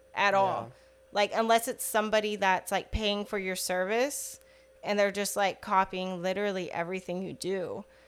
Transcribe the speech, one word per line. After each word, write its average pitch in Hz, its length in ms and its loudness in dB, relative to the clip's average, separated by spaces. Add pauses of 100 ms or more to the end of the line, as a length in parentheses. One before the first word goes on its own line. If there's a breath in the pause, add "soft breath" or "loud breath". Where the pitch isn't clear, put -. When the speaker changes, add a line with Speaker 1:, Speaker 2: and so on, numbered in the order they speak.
(140)
Speaker 1:
at 196 220 4
all. 170 340 2
Speaker 2:
Yeah. - 40 -20 (380 soft breath)
Speaker 1:
Like, 202 220 2
unless 226 340 4
it's - 160 -6
somebody 214 520 0
that's, 190 360 2
like, 190 200 -2
paying 208 340 0
for 202 140 -4
your 190 160 -2
service 202 840 -2 (440 soft breath)
and 202 160 0
they're 202 120 4
just, 196 240 -4
like, 196 260 0
copying 185 600 0
literally 190 500 -2
everything 180 520 -4
you 156 100 -8
do. 175 500 -4 (240 soft breath)